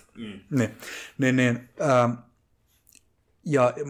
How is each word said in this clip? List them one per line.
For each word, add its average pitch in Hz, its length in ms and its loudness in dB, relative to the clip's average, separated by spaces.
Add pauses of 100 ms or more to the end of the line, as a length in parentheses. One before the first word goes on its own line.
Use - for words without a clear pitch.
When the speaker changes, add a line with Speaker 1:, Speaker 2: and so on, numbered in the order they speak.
(180)
Speaker 1:
Mm. 104 220 -14 (100)
Speaker 2:
Niin, 120 280 -2 (400)
niin, 127 180 2
niin, 120 340 0 (340)
äm, 120 140 0 (1300)
ja 127 280 2 (160)